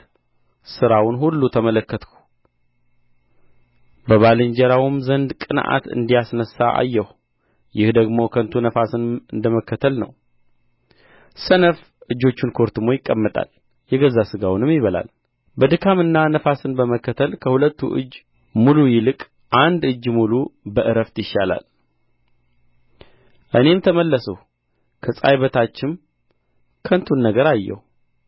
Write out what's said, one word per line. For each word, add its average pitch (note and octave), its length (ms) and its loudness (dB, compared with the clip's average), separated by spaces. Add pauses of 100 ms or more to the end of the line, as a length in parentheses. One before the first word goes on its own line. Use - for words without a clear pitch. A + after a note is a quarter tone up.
(680)
ሥራውን A2+ 480 2
ሁሉ D3+ 320 -2
ተመለከትሁ። A2+ 640 -2 (2000)
በባልንጀራውም A#2+ 960 4
ዘንድ C3+ 380 -2
ቅንዓት - 520 -4
እንዲያስነሣ A#2 680 -2 (180)
አየሁ። B2 320 -2 (680)
ይህ G#2+ 200 2
ደግሞ A2+ 340 2
ከንቱ A2+ 320 -4
ነፋስን A#2 420 -2 (280)
እንደ A2 200 -6
መከተል A#2 480 -2
ነው። G2+ 120 -8 (1300)
ሰነፍ F3+ 400 2 (320)
እጆቹን B2 400 -2
ኮርትሞ A2 400 -2
ይቀመጣል፣ A#2 580 -4 (420)
የገዛ C3 360 2
ሥጋውንም G2+ 460 -2
ይበላል። G#2 360 -2 (480)
በድካምና E3 600 2 (120)
ነፋስን D3 460 -2
በመከተል B2 640 -2
ከሁለቱ C#3 440 0 (140)
እጅ C3 180 -6 (420)
ሙሉ C3 320 4
ይልቅ A#2 340 2 (320)
አንድ D#3 320 2
እጅ B2 260 -4
ሙሉ A2+ 220 0 (340)
በዕረፍት A2 520 -2
ይሻላል። G2 460 -4 (1900)
እኔም D3+ 280 4
ተመለስሁ፣ E3 540 0 (680)
ከፀሐይ C3+ 340 0
በታችም C3 560 -2 (920)
ከንቱን F3+ 380 0
ነገር A2+ 240 2
አየሁ። G#2 320 -2 (500)